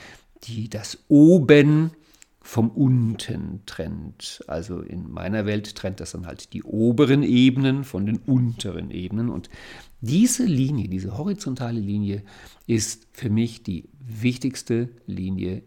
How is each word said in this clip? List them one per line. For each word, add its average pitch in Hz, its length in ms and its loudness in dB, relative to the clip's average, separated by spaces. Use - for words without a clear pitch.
die 117 240 -10
das - 300 -12
Oben 151 840 8
vom 117 260 0
Unten 117 960 0
trennt. - 840 -12
Also 85 320 -8
in 85 300 -12
meiner 98 360 -4
Welt 107 280 -4
trennt 95 260 -8
das - 120 -12
dann 87 140 -10
halt - 260 -16
die - 100 -10
oberen 120 600 4
Ebenen 131 600 4
von 98 220 -6
den 107 140 -2
unteren 113 720 -2
Ebenen. 98 400 -4
Und - 180 -10
diese 214 420 2
Linie, 135 460 0
diese 95 260 -6
horizontale 131 640 -6
Linie 101 420 -4
ist - 460 -4
für 117 180 -8
mich 113 320 -2
die - 260 -8
wichtigste 123 920 -4
Linie 92 600 -6